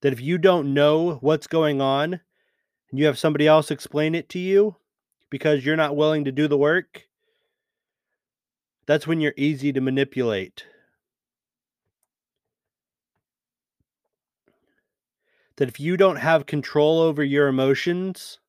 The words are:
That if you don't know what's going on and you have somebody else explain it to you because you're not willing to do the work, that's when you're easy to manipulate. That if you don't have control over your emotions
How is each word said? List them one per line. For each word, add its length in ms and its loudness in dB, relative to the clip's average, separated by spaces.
That 120 2
if 80 -10
you 160 -2
don't 360 2
know 480 2
what's 260 0
going 320 0
on 340 -2
and 100 -8
you 60 2
have 140 0
somebody 260 0
else 240 4
explain 460 -4
it 140 -8
to 100 -10
you 380 2
because 360 -2
you're 100 0
not 200 -2
willing 300 0
to 60 -4
do 160 -2
the 100 2
work, 500 -2
that's 180 0
when 160 0
you're 160 0
easy 340 0
to 80 -2
manipulate. 840 -2
That 100 0
if 120 -14
you 180 -2
don't 180 4
have 320 0
control 520 0
over 240 0
your 240 2
emotions 1000 -2